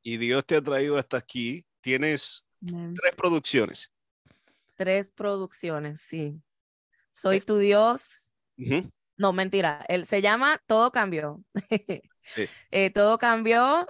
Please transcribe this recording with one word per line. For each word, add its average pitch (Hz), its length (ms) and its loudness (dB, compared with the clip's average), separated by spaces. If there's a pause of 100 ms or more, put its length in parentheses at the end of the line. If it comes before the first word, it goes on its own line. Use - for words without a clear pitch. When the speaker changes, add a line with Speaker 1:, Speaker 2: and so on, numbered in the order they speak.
Speaker 1:
Y 117 140 -8
Dios 120 300 0
te 165 100 2
ha 151 60 4
traído 143 360 0
hasta 131 180 -4
aquí. 123 500 -6 (140)
Tienes 139 640 -2 (180)
Speaker 2:
Amén. 170 320 -8
Speaker 1:
tres 175 220 0
producciones. 151 760 -2 (840)
Speaker 2:
Tres 190 360 -2
producciones, 175 880 -6
sí. 151 420 -8 (720)
Soy 190 260 0
Speaker 1:
Es- 196 80 -4
Speaker 2:
tu 214 120 2
Dios. 208 760 2 (240)
Speaker 1:
Ujú. 131 320 -2 (280)
Speaker 2:
No, 196 140 2
mentira. 185 560 -2
Él 180 180 -2
se 202 160 0
llama 254 440 2
Todo 226 260 4
Cambió. 160 520 -4 (100)
<laughs> - 560 -4 (140)
Speaker 1:
Sí. - 240 -4 (240)
Speaker 2:
Eh, 190 180 2
Todo 208 280 4
Cambió, 240 720 2